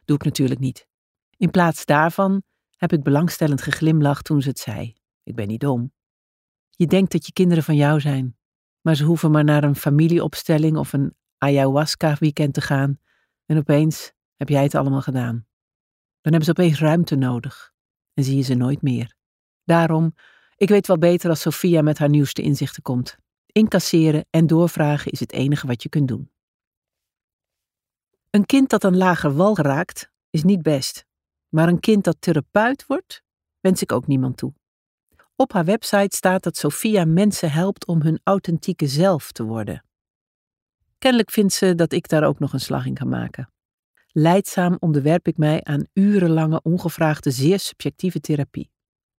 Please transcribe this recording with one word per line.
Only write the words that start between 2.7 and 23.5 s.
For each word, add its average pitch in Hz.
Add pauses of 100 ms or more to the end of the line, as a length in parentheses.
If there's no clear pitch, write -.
heb 175
ik 143
belangstellend 147
geglimlacht 151
toen 147
ze 139
het 123
zei. 110 (280)
Ik 113
ben 107
niet 110
dom. 131 (760)
Je 170
denkt 185
dat 170
je -
kinderen 175
van 156
jou 147
zijn, 135 (440)
maar 160
ze 143
hoeven 160
maar 151
naar 147
een 143
familieopstelling 156
of 143
een 139 (220)
ayahuasca-weekend 143
te 143
gaan 139 (460)
en 156
opeens 156 (240)
heb 139
jij 139
het 143
allemaal 135
gedaan. 120 (720)
Dan 156
hebben 160
ze 160 (120)
opeens 165
ruimte 156
nodig 127 (400)
en 143
zie 135
je 139
ze 131
nooit 123
meer. 120 (480)
Daarom, 165 (400)
ik 202
weet 202
wel 185
beter 175
als 156
Sophia 165
met 151
haar 147
nieuwste 147
inzichten 143
komt. 123 (280)
Incasseren 170